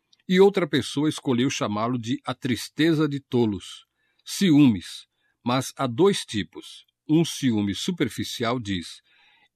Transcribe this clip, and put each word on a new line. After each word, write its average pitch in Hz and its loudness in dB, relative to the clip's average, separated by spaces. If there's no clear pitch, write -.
E 185 2
outra 196 6
pessoa 143 -2
escolheu 131 0
chamá-lo 117 -2
de 117 -4
a 127 -6
tristeza 151 0
de 143 -6
tolos. 117 -2
Ciúmes. 139 2
Mas 127 -2
há 135 -2
dois 165 2
tipos. - -10
Um 160 4
ciúme 107 -2
superficial - -4
diz, 98 -8